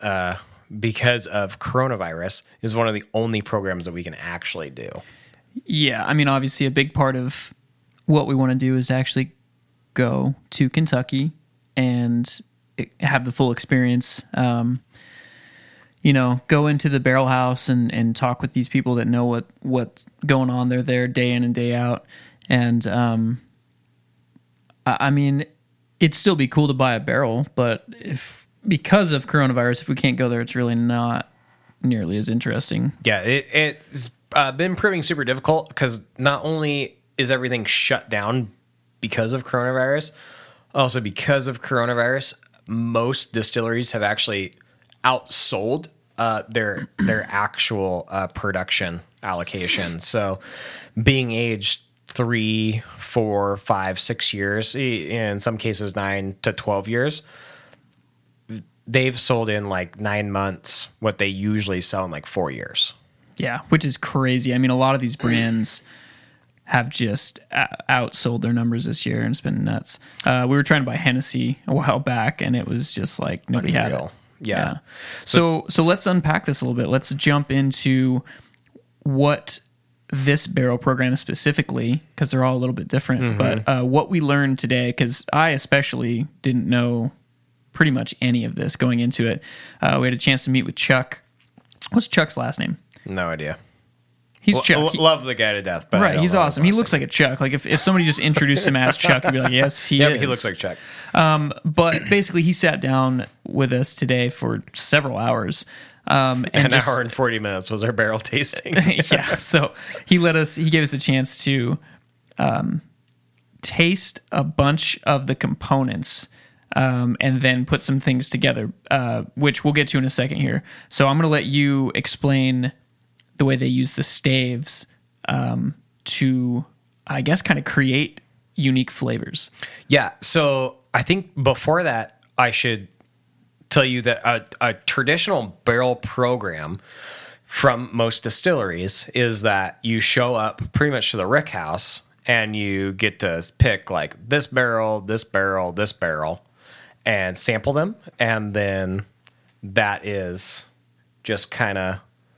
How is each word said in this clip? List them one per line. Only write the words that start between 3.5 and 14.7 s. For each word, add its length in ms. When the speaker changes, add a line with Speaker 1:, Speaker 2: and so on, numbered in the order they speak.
Speaker 1:
that 80
we 100
can 120
actually 560
do. 180
Speaker 2:
Yeah, 400
I 100
mean, 120
obviously 380
a 60
big 220
part 220
of 380
what 200
we 80
wanna 200
do 200
is 160
actually 400
go 400
to 220
Kentucky 600
and 640
have 260
the 60
full 220
experience. 720
Um, 480